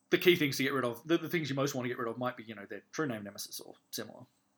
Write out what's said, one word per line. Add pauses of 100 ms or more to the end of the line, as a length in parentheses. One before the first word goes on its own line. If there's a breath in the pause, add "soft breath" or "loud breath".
(100)
the
key
things
to
get
rid
of,
the,
the
things
you
most
wanna
get
rid
of
might
be,
you
know,
their (100)
True
Name
Nemesis
or (160)
similar. (380)